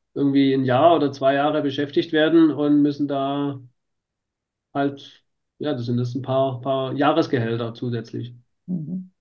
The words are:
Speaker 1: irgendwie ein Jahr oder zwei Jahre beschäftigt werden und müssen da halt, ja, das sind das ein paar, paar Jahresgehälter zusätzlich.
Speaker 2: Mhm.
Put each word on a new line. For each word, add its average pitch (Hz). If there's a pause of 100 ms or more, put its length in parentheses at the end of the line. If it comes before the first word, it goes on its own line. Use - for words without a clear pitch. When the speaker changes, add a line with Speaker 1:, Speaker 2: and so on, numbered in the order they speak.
(140)
Speaker 1:
irgendwie 139
ein 131
Jahr 143
oder 143
zwei 135
Jahre 147
beschäftigt 143
werden 156
und 147
müssen 143
da 139 (1120)
halt, 139 (360)
ja, 147
das 120
sind 120
das 123
ein 131
paar, 131
paar 131
Jahresgehälter 120
zusätzlich. 120 (320)
Speaker 2:
Mhm. 180